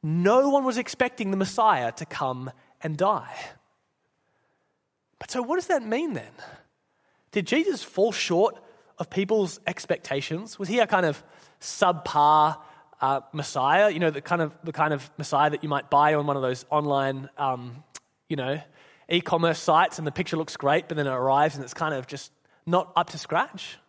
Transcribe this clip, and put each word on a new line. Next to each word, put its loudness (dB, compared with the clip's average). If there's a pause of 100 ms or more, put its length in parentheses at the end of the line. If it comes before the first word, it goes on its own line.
No 4
one 2
was 0
expecting -4
the 0
Messiah 2
to -10
come -6 (320)
and -6
die. -2 (1800)
But -16
so -4
what -4
does -4
that 0
mean -4
then? -10 (960)
Did -2
Jesus -2
fall 0
short 0 (380)
of -8
people's -2
expectations? -6
Was -8
he 0
a 4
kind 4
of -2 (380)
subpar, 4 (420)
uh, 0 (120)
Messiah? 2
You -2
know, 2
the -6
kind 0
of, -4 (120)
the -8
kind 0
of -4
Messiah 2
that -6
you -6
might -4
buy 6
on 0
one 0
of -2
those -2
online, 0
um, -6 (440)
you -4
know, -4 (480)
e-commerce 2
sites 2
and -4
the -4
picture -4
looks -6
great, 0
but -6
then -2
it -2
arrives 2
and -10
it's -14
kind -4
of -6
just -14 (320)
not 0
up 0
to -12
scratch? -4 (120)